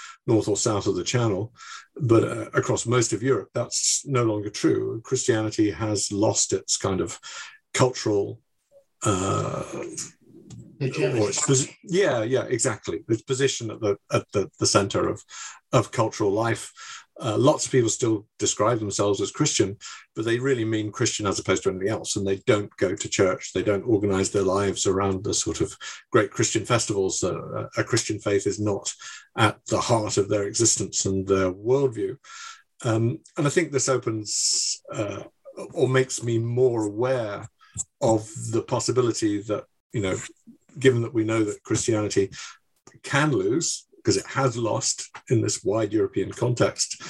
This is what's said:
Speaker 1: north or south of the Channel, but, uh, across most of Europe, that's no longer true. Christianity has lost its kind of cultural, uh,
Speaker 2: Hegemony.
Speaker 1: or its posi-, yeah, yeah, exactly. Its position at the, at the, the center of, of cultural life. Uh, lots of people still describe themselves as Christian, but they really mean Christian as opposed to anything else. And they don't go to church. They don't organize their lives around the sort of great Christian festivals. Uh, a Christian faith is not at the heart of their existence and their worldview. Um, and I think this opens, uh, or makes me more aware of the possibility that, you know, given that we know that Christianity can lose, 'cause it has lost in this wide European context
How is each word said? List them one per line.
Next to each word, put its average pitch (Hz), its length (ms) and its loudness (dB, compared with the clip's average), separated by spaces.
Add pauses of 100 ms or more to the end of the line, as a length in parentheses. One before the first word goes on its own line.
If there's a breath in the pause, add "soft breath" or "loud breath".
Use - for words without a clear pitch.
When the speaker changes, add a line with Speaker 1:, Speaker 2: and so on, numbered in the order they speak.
(260 loud breath)
Speaker 1:
north 110 220 4
or 101 80 2
south 101 300 0
of 98 80 2
the 87 100 -2
Channel, 110 480 0 (480 loud breath)
but, 113 240 6
uh, 113 300 -4
across - 320 0
most 120 260 2
of 107 100 -2
Europe, 120 300 0
that's - 540 -2
no 131 160 2
longer 107 260 0
true. 110 540 0
Christianity 110 680 2
has 107 400 -2
lost 98 420 2
its - 260 -2
kind 98 220 -2
of - 200 -6 (540 loud breath)
cultural, 110 640 2 (640)
uh, 92 600 -2 (1160)
Speaker 2:
Hegemony. 131 400 0
Speaker 1:
or 104 80 4
its - 140 -2
posi-, - 420 2
yeah, 165 380 2
yeah, 120 220 0
exactly. 113 640 -2
Its 113 140 0
position 127 500 0
at - 100 -12
the, 101 180 2 (120)
at 120 220 2
the, 98 260 0
the 107 80 2
center 98 420 2
of, 95 140 -6 (500 loud breath)
of 123 200 2
cultural 107 380 0
life. 113 420 -2 (480 loud breath)
Uh, 110 180 -2
lots 139 260 4
of - 60 -6
people 120 180 4
still 110 380 0 (140)
describe 110 400 2
themselves 101 400 0
as 98 100 -2
Christian, 104 460 0 (400 loud breath)
but 113 80 -4
they 117 160 0
really 127 240 0
mean 107 260 -2
Christian 107 360 -2
as 95 120 0
opposed 95 240 0
to 98 80 2
anything 95 180 -2
else. - 280 -4
And 101 100 -2
they 98 120 0
don't 104 380 0
go 101 200 0
to - 120 -8
church. 92 440 0
They 92 100 0
don't 98 220 0
organize 98 460 2
their 104 120 2
lives 95 440 2
around 95 360 0
the - 100 -2
sort - 280 -2
of - 160 -2 (340 loud breath)
great 107 220 4
Christian 110 320 0
festivals. 98 580 0
Uh, 82 540 -4
a 117 80 -2
Christian 113 340 -2
faith 101 300 0
is 98 100 -2
not 104 340 -2 (440 loud breath)
at 113 300 2
the - 140 0
heart 107 360 0
of 98 120 2
their 104 160 0
existence - 600 0
and 95 240 0
their 95 240 4
worldview. 110 640 0 (680 loud breath)
Um, 113 360 2 (160)
and 151 100 0
I 139 40 2
think 165 200 2
this 135 180 0
opens, - 960 -2 (100)
uh, 101 300 -6 (500)
or 135 160 2
makes 127 340 2
me 117 160 0
more 117 460 2
aware 107 640 -2 (520 loud breath)
of 110 280 2 (220)
the 110 120 0
possibility 117 800 0
that, 104 240 -4 (260)
you 120 80 -2
know, 98 160 0 (640)
given 120 220 4
that 117 120 -6
we 113 80 2
know 110 220 0
that 104 180 -6
Christianity 104 680 0 (760 loud breath)
can 147 260 2
lose, 117 560 0 (180)
'cause 98 140 4
it - 80 -6
has 131 300 0
lost 117 540 -4 (200)
in 113 100 4
this - 240 -2
wide 104 280 0
European 98 380 0
context - 800 -2